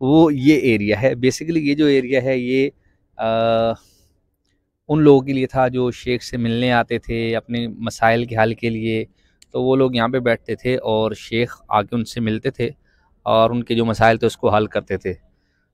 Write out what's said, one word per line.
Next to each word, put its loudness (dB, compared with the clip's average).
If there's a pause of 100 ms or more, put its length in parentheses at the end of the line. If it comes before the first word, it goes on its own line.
वो 6
ये 2
एरिया 0
है। 0
Basically, -2
ये -2
जो 2
एरिया 2
है, -2
ये, 0 (460)
अ, -4 (1600)
उन 2
लोगों 8
के -4
लिए -2
था 0
जो -2
शेख -6
से -10
मिलने -2
आते 0
थे -4
अपने -6
मसाइल -2
के -8
हल 2
के -4
लिए, -4 (460)
तो -4
वो 2
लोग 2
यहाँ 0
पे -2
बैठते -2
थे -2
और -2
शेख -6 (200)
आके 0
उनसे -6
मिलते -4
थे -6 (520)
और 2
उनके -4
जो 0
मसाइल 2
थे, 0
उसको -2
हल 2
करते -6
थे। -6 (600)